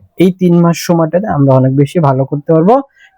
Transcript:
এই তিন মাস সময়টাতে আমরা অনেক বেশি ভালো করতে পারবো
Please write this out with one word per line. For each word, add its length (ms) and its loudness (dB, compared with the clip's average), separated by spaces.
এই 160 2
তিন 280 0
মাস 180 0
সময়টাতে 480 -2
আমরা 280 0
অনেক 220 0
বেশি 220 -2
ভালো 260 0
করতে 280 -6
পারবো 220 2